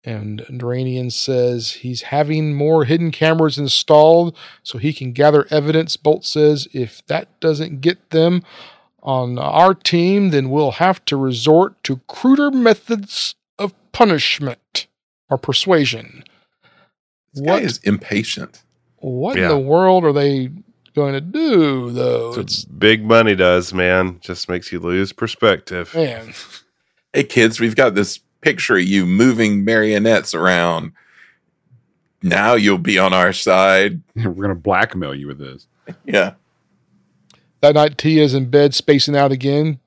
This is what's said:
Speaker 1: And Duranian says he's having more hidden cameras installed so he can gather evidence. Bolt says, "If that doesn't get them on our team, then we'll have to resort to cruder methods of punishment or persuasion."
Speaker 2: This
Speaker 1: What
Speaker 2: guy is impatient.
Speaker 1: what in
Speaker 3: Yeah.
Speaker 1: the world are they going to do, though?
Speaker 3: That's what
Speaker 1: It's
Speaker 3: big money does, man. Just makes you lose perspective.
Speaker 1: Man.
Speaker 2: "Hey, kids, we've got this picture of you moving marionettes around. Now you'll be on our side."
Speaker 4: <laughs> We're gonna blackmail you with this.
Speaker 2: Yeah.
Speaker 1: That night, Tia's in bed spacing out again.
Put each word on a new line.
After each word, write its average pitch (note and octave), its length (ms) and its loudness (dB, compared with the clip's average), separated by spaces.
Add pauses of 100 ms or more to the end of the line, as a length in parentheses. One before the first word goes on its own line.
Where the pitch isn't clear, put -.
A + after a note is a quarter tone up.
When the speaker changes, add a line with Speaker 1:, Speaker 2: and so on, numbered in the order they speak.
Speaker 1:
And G#2+ 360 -10 (100)
Duranian B2+ 600 -6
says B2 600 -2
he's B2 300 -12
having D3+ 520 -2
more D3+ 300 2
hidden E3 280 0
cameras D#3+ 460 0
installed D#3 760 4 (260)
so - 160 -14
he D3 140 -4
can B2+ 200 -10
gather D3 380 2
evidence. D3+ 460 -2
Bolt - 280 -2
says, D3+ 480 0
"If B2+ 340 -8
that D#3+ 220 -6 (120)
doesn't D#3 400 -4
get F3 300 -4
them E3+ 320 0 (600)
on B2 360 -4
our F3 360 4
team, F#3 560 0
then C3+ 200 0
we'll C#3+ 220 0
have F3+ 340 0
to D3 100 -2
resort C3+ 680 2
to C3 240 -6
cruder C#4+ 420 2
methods A3+ 880 -2 (240)
of G3 120 -6 (200)
punishment - 960 -2 (420)
or C3+ 80 0
persuasion." C3 840 -2 (1080)
Speaker 2:
This C#3 120 -12
Speaker 1:
What F3+ 160 2
Speaker 2:
guy A#3+ 40 -4
is C3 200 -4
impatient. - 760 -6 (360)
Speaker 1:
what C#3 380 -6
in F#3 80 0
Speaker 3:
Yeah. F3 40 0
Speaker 1:
the D3+ 100 0
world F3 460 2
are D3 80 2
they C#3 380 -2 (440)
going C#3+ 200 -2
to C3+ 60 -6
do, E3 720 0
though? B2 340 -2
Speaker 3:
That's A#2 100 -10
what A2 100 -6
Speaker 1:
It's - 180 -8
Speaker 3:
big G#2+ 400 0
money A2+ 320 4
does, F2+ 360 2
man. F#2 480 0
Just - 280 -14
makes F2+ 240 -8
you F2 80 -8
lose F2+ 320 -4
perspective. F#2 840 -4
Speaker 1:
Man. A2+ 400 -6 (760)
Speaker 2:
"Hey, C#3+ 100 0
kids, A2+ 380 0
we've A2+ 160 -2
got B2 180 2
this G2+ 240 -4 (240)
picture - 340 0
of F#3 60 2
you F#3+ 240 0
moving G#2+ 580 2
marionettes G#2+ 720 0
around. E2+ 580 0 (1300)
Now G2 320 2
you'll G2+ 240 2
be F#2 200 0
on F#2 140 2
our F#2 200 2
side." F#2+ 760 2
Speaker 4:
<laughs> - 80 -20
We're A2+ 160 -4
gonna G2 220 -6
blackmail F2+ 600 -4
you C#2+ 120 -14
with C#2 120 -14
this. C2 280 -20 (380)
Speaker 2:
Yeah. F#3+ 300 0 (1300)
Speaker 1:
That D3 140 6
night, D3+ 240 2
Tia's D3+ 360 2
in C3 160 -2
bed C#3+ 240 4
spacing C#3+ 420 0
out C#3 160 4
again. C#3 540 -2